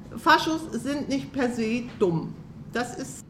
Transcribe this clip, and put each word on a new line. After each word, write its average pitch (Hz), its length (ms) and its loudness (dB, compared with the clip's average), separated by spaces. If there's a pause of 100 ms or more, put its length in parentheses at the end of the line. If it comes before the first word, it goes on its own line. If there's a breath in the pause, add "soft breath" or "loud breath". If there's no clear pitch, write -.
(180)
Faschos 320 540 4
sind 269 380 -2
nicht 269 220 -2
per 254 180 2
se 233 340 0 (140)
dumm. 170 380 2 (360)
Das - 260 -4
ist - 320 -10